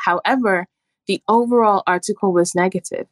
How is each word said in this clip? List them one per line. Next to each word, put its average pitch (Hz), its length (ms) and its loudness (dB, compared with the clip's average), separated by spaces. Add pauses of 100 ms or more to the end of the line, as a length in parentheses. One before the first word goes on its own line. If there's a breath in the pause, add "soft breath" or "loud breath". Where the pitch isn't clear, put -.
However, 196 640 0 (380)
the 196 200 -4
overall 233 600 2
article 180 480 -2
was 175 200 2
negative. 185 580 -4